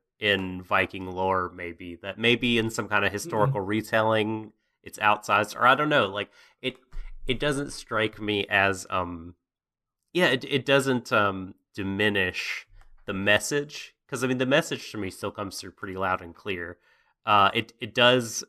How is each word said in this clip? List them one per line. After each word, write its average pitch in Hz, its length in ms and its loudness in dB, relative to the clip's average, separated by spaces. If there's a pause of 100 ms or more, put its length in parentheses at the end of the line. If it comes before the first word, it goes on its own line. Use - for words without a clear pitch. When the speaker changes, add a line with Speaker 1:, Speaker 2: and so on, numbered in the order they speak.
(200)
Speaker 1:
in 95 420 0
Viking 95 500 -2
lore, 92 420 0
maybe, 87 420 -12
that 98 240 -10
maybe 117 400 2
in 110 100 0
some 113 180 -4
kind 101 160 0
of 98 80 2
historical 107 480 0
Speaker 2:
Mm-hmm. 95 100 -4
Speaker 1:
retelling, 110 840 0 (300)
it's - 160 -16
outsized," 107 560 2
or 117 120 2
I 131 80 8
don't 151 140 0
know, 135 180 4
like, 101 220 -6 (320)
it, 127 160 -8 (500)
it 127 120 0
doesn't 143 320 -2
strike 110 500 -4
me 104 280 0
as, 98 400 4
um, 87 460 -6 (800)
yeah, 175 140 4
it, 127 180 0
it 131 200 -2
doesn't, 135 460 2
um, 98 440 0 (180)
diminish 98 920 -2 (380)
the 104 80 -6
message, 104 840 0 (120)
'cause, 127 160 -6
I 131 40 2
mean, 127 100 0
the 127 80 0
message 139 460 0
to 113 60 -12
me 101 120 -4
still 98 220 -8
comes 101 280 -8
through 95 120 -14
pretty 95 260 -12
loud 92 240 0
and 85 140 -16
clear. 87 420 -8 (480)
Uh, 101 280 6
it, 113 260 -4
it 113 140 -10
does 123 560 4